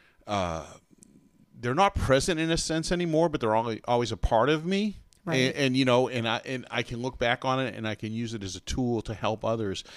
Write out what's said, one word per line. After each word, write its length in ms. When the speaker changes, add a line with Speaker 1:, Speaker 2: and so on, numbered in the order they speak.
Speaker 1:
uh, 380
they're 140
not 200
present 440
in 120
a 60
sense 340
anymore, 380
but 120
they're 140
always, 300
always 260
a 60
part 320
of 160
me. 320
Speaker 2:
Right. 100
Speaker 1:
And, 200
and, 220
you 80
know, 220
and 200
I, 180
and 260
I 120
can 180
look 160
back 280
on 140
it 160
and 120
I 80
can 180
use 200
it 100
as 120
a 60
tool 420
to 100
help 300
others. 400